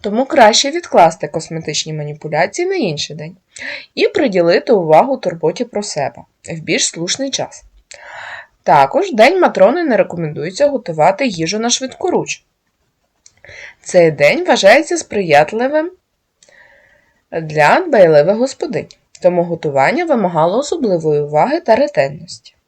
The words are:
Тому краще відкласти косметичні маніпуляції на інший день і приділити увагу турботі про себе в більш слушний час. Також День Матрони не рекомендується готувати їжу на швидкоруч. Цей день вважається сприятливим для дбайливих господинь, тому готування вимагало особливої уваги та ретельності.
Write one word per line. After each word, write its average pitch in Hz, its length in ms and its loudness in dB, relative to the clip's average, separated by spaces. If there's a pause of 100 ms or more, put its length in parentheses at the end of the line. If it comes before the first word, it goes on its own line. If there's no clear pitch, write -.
Тому 226 240 -2
краще 262 460 4
відкласти 190 560 2
косметичні 160 640 -8
маніпуляції 151 760 -4
на 381 80 -4
інший 160 400 -6
день 160 220 -16 (580)
і 392 120 0
приділити 214 680 0
увагу 190 440 4
турботі 175 480 -4
про 208 180 -8
себе 143 400 -8 (260)
в 165 100 -10
більш 165 280 -2
слушний 208 440 -6
час. - 320 -10 (1000)
Також 190 500 2
День 277 280 4
Матрони 262 420 2
не 247 140 0
рекомендується 170 680 -2
готувати 196 600 0
їжу 180 320 -4
на 233 100 -2
швидкоруч. 254 760 -6 (1400)
Цей 170 300 2
день 156 340 0
вважається 294 520 4
сприятливим 226 920 0 (1400)
для 156 480 2
дбайливих 196 580 4
господинь, 240 500 -6 (340)
тому 180 220 0
готування 165 640 -2
вимагало 180 520 0
особливої 180 640 -2
уваги 156 380 0
та 233 160 2
ретельності. 165 800 -4 (120)